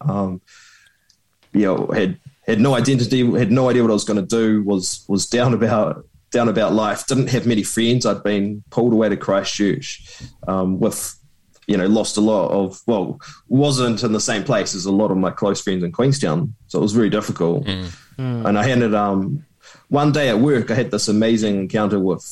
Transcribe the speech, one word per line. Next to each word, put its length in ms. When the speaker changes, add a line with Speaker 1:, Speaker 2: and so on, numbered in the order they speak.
Speaker 1:
Um, 400
you 140
know, 220
had, 280
had 140
no 160
identity, 600
had 140
no 180
idea 140
what 80
I 40
was 100
gonna 180
do, 400
was, 460
was 180
down 260
about, 540
down 180
about 240
life, 360
didn't 220
have 140
many 200
friends. 420
I'd 160
been 480
pulled 220
away 160
to 80
Christchurch, 1080
um, 320
with, 340
you 100
know, 120
lost 280
a 40
lot 320
of, 340
well, 340
wasn't 560
in 80
the 80
same 240
place 320
as 80
a 80
lot 180
of 60
my 160
close 280
friends 220
in 80
Queenstown. 640
So 100
it 40
was 100
very 180
difficult. 540
Speaker 2:
Mm. 320
Speaker 3:
Mm. 300
Speaker 1:
And 120
I 100
had, 260
um, 500
one 240
day 160
at 100
work, 320
I 40
had 180
this 160
amazing 480
encounter 420
with, 340